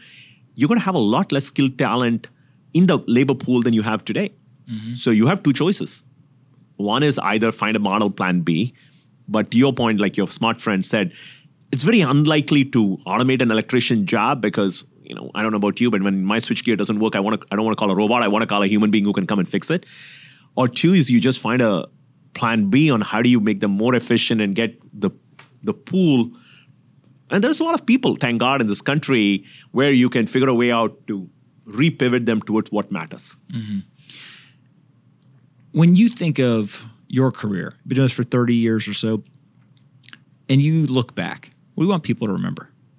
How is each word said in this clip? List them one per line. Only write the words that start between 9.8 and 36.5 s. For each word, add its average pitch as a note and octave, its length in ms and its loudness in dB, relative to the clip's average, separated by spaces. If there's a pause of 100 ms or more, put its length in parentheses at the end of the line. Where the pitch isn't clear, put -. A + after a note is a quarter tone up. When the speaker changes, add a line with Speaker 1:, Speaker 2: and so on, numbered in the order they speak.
Speaker 1:
like G2+ 160 0
your G2 120 -2
smart A2+ 340 -4
friend F#2+ 240 -2
said, G2 260 -2 (600)
it's B2 120 -4
very G3+ 180 4
unlikely D3 640 2
to G#2+ 400 0
automate B2 360 0
an A#2 100 2
electrician A2 540 0
job A#2 360 -2
because, G2+ 420 -2 (200)
you - 120 -18
know, - 200 -14
I G#2 60 -4
don't A2 100 0
know G#2+ 60 -2
about G2+ 240 0
you, A#2+ 100 2
but G2+ 100 0
when G2 220 0
my G2+ 140 0
switchgear A2+ 400 -2
doesn't G#2 220 -2
work, A2 160 0
I G#2 40 0
wanna, G2+ 200 -2 (120)
I G2+ 40 -4
don't G#2+ 100 0
wanna A2 100 0
call G#2 160 0
a F#2 40 0
robot. G#2+ 280 2
I G#2+ 40 0
wanna G#2+ 200 0
call G#2 160 0
a G2 40 2
human G#2+ 240 2
being G#2 120 2
who G2+ 100 0
can F#2 140 -4
come G#2 120 -2
and F2 100 -2
fix - 200 -6
it. E3+ 160 -4 (680)
Or B2+ 120 0
two D#3+ 260 2
is D3 160 4
you A#2+ 100 4
just B2+ 200 0
find A#2+ 220 0
a G#2 260 0 (460)
plan A2+ 360 0
B C#3+ 220 4
on A2+ 100 0
how G#2+ 200 -2
do B2 80 4
you B2 100 4
make G#2 200 0
them G2+ 120 -2
more A2+ 240 0
efficient A#2 460 0
and G2 140 -2
get A2+ 240 -4 (180)
the, G2+ 120 -2 (540)
the G#3+ 100 -4
pool. D#3 580 0 (1000)
And G3 120 2
there's D4 160 0
a D#4+ 40 0
lot E4 100 -2
of - 120 -4
people, B3 300 2
thank A#2+ 240 -2
God, C3 220 0
in A2 60 -2
this G2+ 140 -4
country A#2+ 600 0 (280)
where C#3 200 2
you B2+ 180 4
can A#2+ 180 0
figure C3 200 0
a C3 60 2
way A#2+ 180 2
out A#2 360 -2
to F#2+ 220 -8 (380)
repivot B2 580 0
them A2 160 0
towards G#2+ 300 -2
what G#2 200 -4
matters. - 440 -12 (160)
Speaker 2:
Mm-hmm. G#2+ 280 -8 (1900)
When E3+ 220 6
you A3 120 6
think D#3+ 320 -2
of A2+ 460 0 (240)